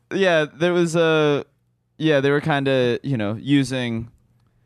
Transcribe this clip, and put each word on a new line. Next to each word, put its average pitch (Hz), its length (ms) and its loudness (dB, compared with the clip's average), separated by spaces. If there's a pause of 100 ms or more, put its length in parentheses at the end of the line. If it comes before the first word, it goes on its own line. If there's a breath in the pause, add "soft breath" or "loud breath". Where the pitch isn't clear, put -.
(120)
yeah, 170 400 2
there 170 200 0
was 170 240 0
a, 156 480 2 (540)
yeah, 151 220 2
they 139 100 0
were 143 100 2
kinda, 135 640 0
you 139 120 -4
know, 107 240 -4
using 123 680 -2 (560)